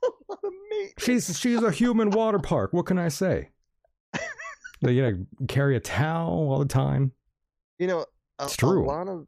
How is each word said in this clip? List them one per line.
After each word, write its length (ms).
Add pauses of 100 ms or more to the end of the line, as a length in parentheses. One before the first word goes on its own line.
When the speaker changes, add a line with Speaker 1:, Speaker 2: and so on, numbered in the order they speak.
Speaker 1:
a 40 (220)
lot 140
of 80 (180)
maintenance. 240 (100)
Speaker 2:
She's, 360
she's 240
a 80
human 400
water 280
park. 340
What 120
can 140
I 100
say? 400 (640)
Speaker 1:
<laughs> 60 (600)
Speaker 2:
You 200
gotta 460
carry 280
a 40
towel 720
all 80
the 60
time. 460 (680)
Speaker 1:
You 80
know, 180 (320)
a, 60
Speaker 2:
It's 120
true. 280
Speaker 1:
a 20
lot 220
of, 200